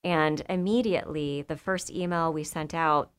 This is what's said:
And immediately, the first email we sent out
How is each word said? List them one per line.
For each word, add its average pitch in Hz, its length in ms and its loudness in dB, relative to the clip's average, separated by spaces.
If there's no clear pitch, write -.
And 156 460 2
immediately, 180 960 0
the 151 100 -6
first 185 320 -4
email 170 440 0
we 156 100 -2
sent 156 320 -6
out 156 440 2